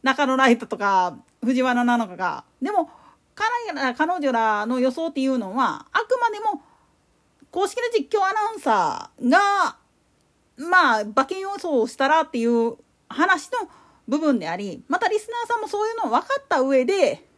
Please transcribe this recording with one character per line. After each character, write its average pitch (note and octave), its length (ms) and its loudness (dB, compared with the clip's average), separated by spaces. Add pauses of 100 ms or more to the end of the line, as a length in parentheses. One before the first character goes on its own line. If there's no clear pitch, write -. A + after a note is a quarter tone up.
中 C4+ 240 2
野 C4 100 0
ラ C4 120 6
イ A#3+ 100 6
ト A#3 80 -10
と G#3 100 -6
か、 F#3 400 2 (260)
藤 B3+ 200 0
原 B3 200 2
な A#3+ 140 2
の A3+ 100 -2
か F3+ 80 -14
が。 E3+ 280 -6 (180)
で D4+ 100 -4
も、 F4+ 200 0 (420)
彼 A4+ 400 -4
ら、 C4+ 220 -2
彼 D#4+ 180 0
女 C#4+ 180 0
ら A3 360 0
の B3+ 120 -2
予 B3+ 120 2
想 E4 160 -6
っ D#4+ 60 -8
て C#4 80 -4
い C4 40 -2
う C4 140 0
の G3 160 -8
は、 A#3+ 360 -2
あ - 100 0
く A#4+ 200 -2
ま A#4 80 2
で G#4 100 -8
も、 G#4+ 220 -4 (880)
公 F#4+ 180 -2
式 - 100 -6
の B4 60 -4 (140)
実 G4+ 220 0
況 G4 40 2
ア F#4+ 80 2
ナ G#4+ 200 -2
ウ G#4+ 60 -10
ン - 20 -10
サ F#3 500 0 (100)
ー B3 100 0
が、 G4 480 2 (800)
ま D#4 400 4
あ、 G#3+ 40 0
馬 A3 240 0
券 F#4+ 140 -8
予 G4 180 -6
想 D4 240 0
を A#3 60 0
し - 80 -12
た C4+ 120 2
ら D#4+ 140 4
っ D4 80 -4
て - 80 -6
い A3+ 80 -2
う A#3 320 0 (320)
話 F4+ 420 0
の A4+ 160 -4 (400)
部 C#4 120 0
分 D4 180 2
で D#3+ 100 -4
あ E3+ 80 -4
り、 F#3 320 -10
ま E4+ 120 0
た G#4 80 0
リ G#4+ 120 0
ス - 120 -10
ナ A#4+ 140 -6
ー - 20 -20
さ A#4 100 -2
ん A4 40 -4
も G#4+ 60 -8
そ G#4 160 -4
う A4 60 -2
い A4+ 40 -8
う A4+ 40 -8
の G#4+ 120 -4
を - 20 -
分 A#3 100 2
か - 60 -14 (120)
っ C#5 80 -14
た C4 140 0
上 C4 240 2
で F4+ 420 0 (100)